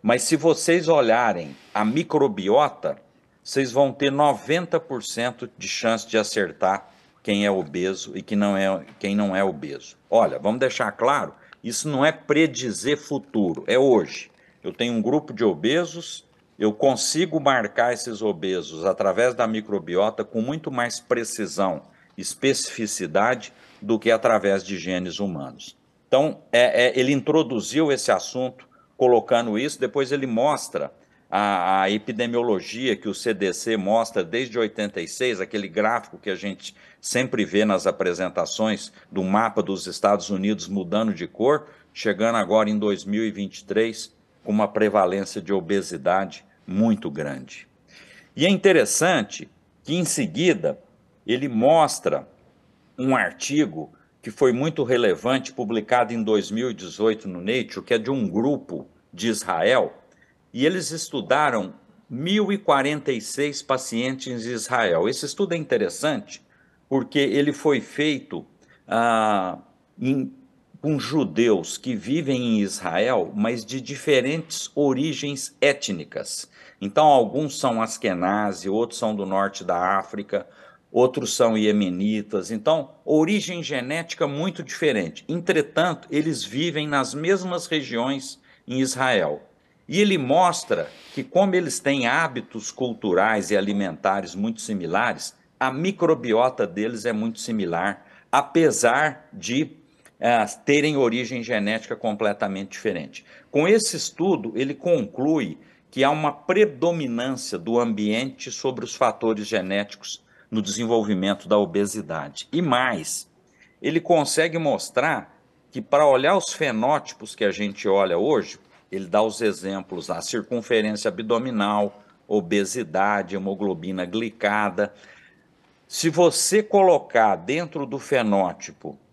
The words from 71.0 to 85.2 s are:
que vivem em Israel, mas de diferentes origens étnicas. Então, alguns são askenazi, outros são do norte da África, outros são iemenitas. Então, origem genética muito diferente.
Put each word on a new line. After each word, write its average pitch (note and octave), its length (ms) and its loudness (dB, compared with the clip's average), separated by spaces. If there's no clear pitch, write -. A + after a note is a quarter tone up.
que B2+ 180 -6
vivem C3 460 -2
em A2+ 200 2
Israel, F#2+ 720 0
mas A2+ 320 -2
de C3 140 -8
diferentes C#3 920 -2
origens C#3+ 840 -2
étnicas. - 880 -2
Então, G2+ 240 2
alguns C#3 540 4
são A2+ 240 0
askenazi, G2 840 -2
outros A2+ 300 -2
são G#2+ 160 -2
do G2+ 120 -4
norte G2 360 -2
da F#2 360 0
África, G2+ 480 -6
outros B2+ 420 2
são A2+ 240 2
iemenitas. G#2 920 0
Então, C#3 420 -2
origem E3+ 580 0
genética D3 640 -4
muito D#3 360 -4
diferente. A2+ 640 -2